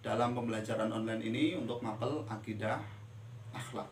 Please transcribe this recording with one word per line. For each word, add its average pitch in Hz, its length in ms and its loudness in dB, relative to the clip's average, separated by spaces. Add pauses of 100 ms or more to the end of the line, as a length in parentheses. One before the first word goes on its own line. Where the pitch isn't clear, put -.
dalam 117 320 4
pembelajaran 110 560 2
online 113 320 0
ini 120 220 4 (100)
untuk 120 260 0
mapel 123 480 0
akidah 107 540 -2 (720)
akhlak. 123 380 -6